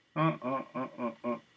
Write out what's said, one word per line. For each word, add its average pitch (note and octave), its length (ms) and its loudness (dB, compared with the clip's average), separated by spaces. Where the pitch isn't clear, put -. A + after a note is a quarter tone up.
어, D3+ 260 4
어, C3 320 -2
어, B2+ 240 -4
어, A#2 260 -2
어, A#2+ 180 -2